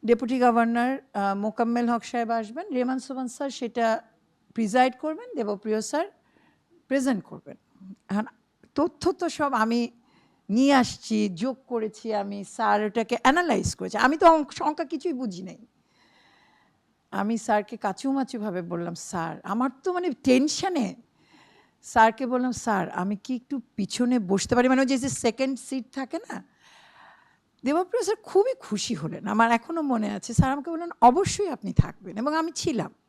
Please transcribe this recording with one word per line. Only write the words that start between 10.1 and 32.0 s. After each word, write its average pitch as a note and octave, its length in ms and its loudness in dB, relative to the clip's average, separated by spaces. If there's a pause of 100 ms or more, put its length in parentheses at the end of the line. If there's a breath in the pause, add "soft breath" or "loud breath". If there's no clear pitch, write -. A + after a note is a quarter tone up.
নিয়ে C4+ 240 6
আসছি, A3 540 2
যোগ G3 280 -4 (100)
করেছি A3 480 -6
আমি, G3+ 300 -6
স্যার G#3 400 0
ওটাকে A3 380 -2
অ্যানালাইজ C#4+ 520 2
করেছে। F#3 240 -8
আমি C4 180 4
তো F4 100 6
অঙ্ক, D#4+ 260 6
সংখ্যা D#4+ 320 -4
কিছুই D#4+ 280 -6
বুঝি A3 300 -6
নাই। F#3 160 -14 (1500 soft breath)
আমি G#3 280 -2
স্যারকে G#3+ 380 0
কাচুমাচুভাবে G#3+ 880 -4
বললাম, E3+ 320 -6
"স্যার," E3 480 -8
আমার A#3 280 -2 (120)
তো F#4 100 -2
মানে F4+ 180 -2 (140)
টেনশনে, C4 720 2 (880 soft breath)
স্যারকে A3+ 440 2
বললাম, B3+ 260 0
"স্যার, G3 380 -2
আমি G3 260 -4
কি B3+ 200 -8
একটু B3 240 -8 (160)
পিছনে A#3+ 420 0
বসতে G3 360 0
পারি?" B3 140 6
মানে C4 120 6
ওই C4+ 60 4
যে, C4 120 2
যে C4 100 -2
সেকেন্ড A#3+ 500 -2
সিট - 360 -8
থাকে C4+ 240 -8
না, G3 260 -12 (1200 soft breath)
দেবপ্রিয় F4+ 380 0
স্যার G4+ 140 0
খুবই A#4 440 2
খুশি - 340 -4
হলেন, D#3+ 320 -8
আমার A3 240 4
এখনো D#4 320 0
মনে A3+ 280 -2
আছে। G#3 240 -8
স্যার C4 180 4
আমাকে C#4+ 180 -6
বললেন, E4 180 -6 (140)
"অবশ্যই F4 460 6
আপনি G#3 240 -8
থাকবেন," F3 460 2